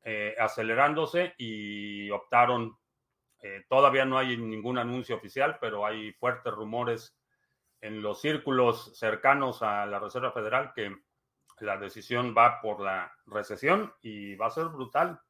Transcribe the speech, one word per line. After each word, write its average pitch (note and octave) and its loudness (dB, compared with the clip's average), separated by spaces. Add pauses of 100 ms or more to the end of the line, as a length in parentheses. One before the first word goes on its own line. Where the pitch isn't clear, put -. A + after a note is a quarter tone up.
eh, G#2+ -4
acelerándose D3 2
y G#2 -8
optaron, A#2+ 2 (640)
eh, G2 -12
todavía C3+ 8
no C3 2
hay B2+ 0
ningún A2+ -4
anuncio A#2+ -4
oficial, C3+ -2
pero G#2 -2
hay G#2+ -6
fuertes B2 -4
rumores A2+ -6 (640)
en G#2+ -10
los G#2 -4
círculos C3+ 2
cercanos C3 2
a G#2 0
la G2+ -4
Reserva A#2+ -4
Federal B2 -2
que G2+ -6 (680)
la G2+ -4
decisión A2 -4
va A#2+ 6
por G#2 -4
la F#2+ -4 (120)
recesión A2 0
y G#2 -12
va A2 0
a A#2 2
ser D#3+ -4
brutal. D#3 -2